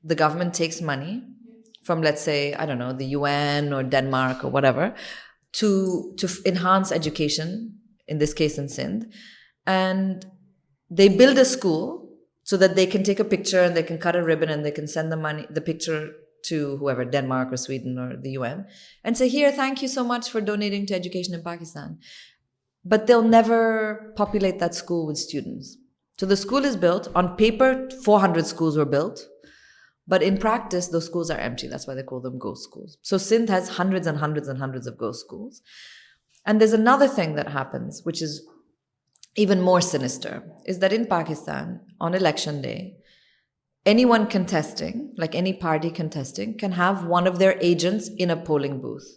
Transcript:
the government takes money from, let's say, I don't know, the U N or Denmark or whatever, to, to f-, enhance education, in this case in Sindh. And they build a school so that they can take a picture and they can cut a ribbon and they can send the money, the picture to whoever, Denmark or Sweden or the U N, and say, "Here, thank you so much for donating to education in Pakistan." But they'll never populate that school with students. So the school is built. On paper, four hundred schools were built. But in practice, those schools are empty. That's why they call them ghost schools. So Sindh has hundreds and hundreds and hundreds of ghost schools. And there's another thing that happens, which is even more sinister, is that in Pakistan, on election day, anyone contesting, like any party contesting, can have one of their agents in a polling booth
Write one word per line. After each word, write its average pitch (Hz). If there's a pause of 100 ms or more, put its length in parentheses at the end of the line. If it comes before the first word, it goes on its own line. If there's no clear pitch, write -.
the 156
government 160
takes 165
money 160 (600)
from, 165
let's 151
say, 143
I -
don't 135
know, 123
the 131
U 143
N 143
or 135
Denmark 131
or 135
whatever, 139 (600)
to, 190
to 196
f-, -
enhance 185
education, 160 (280)
in 151
this 151
case 151
in 139
Sindh. 185 (600)
And 190 (640)
they 190
build 254
a 262
school 160 (340)
so 196
that 185
they 185
can 190
take 202
a 208
picture 190
and 175
they 165
can 165
cut 170
a 175
ribbon 160
and 151
they 147
can 151
send 160
the 160
money, 151
the 156
picture 156 (320)
to 143
whoever, 131
Denmark 131
or 127
Sweden 127
or 127
the 131
U 131
N, 160 (380)
and 226
say, 254
"Here, 277
thank 269
you 262
so 262
much 240
for 220
donating 202
to 196
education 180
in 165
Pakistan." 160 (840)
But 214
they'll 233
never 226
populate 196
that 170
school 170
with 151
students. - (420)
So 196
the 196
school 254
is 262
built. 175
On 180
paper, 262 (140)
four 208
hundred 165
schools 160
were 151
built. 143 (800)
But 190
in 190
practice, 214
those 165
schools 170
are -
empty. -
That's -
why 135
they 131
call 131
them 127
ghost -
schools. -
So 190
Sindh 220
has 185
hundreds 185
and 151
hundreds 147
and 131
hundreds 131
of 117
ghost 117
schools. - (840)
And 214
there's 220
another 254
thing 170
that 147
happens, 143
which 160
is 151 (880)
even 196
more 180
sinister, - (140)
is 185
that 190
in 226
Pakistan, 160 (200)
on 170
election 151
day, - (880)
anyone 226
contesting, 214
like 165
any 185
party 165
contesting, 165
can 190
have 180
one 175
of 180
their 190
agents 175
in 180
a 165
polling 139
booth 123 (100)